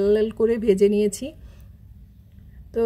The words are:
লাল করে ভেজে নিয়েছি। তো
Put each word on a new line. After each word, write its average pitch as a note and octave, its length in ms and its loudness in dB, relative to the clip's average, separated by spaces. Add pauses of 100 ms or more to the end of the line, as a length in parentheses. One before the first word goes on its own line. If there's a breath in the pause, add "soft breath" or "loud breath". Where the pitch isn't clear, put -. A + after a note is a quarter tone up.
(120)
লাল A3 180 2
করে A3+ 280 0
ভেজে G3+ 300 2
নিয়েছি। G#3 380 -2 (1500 soft breath)
তো A#3 140 -4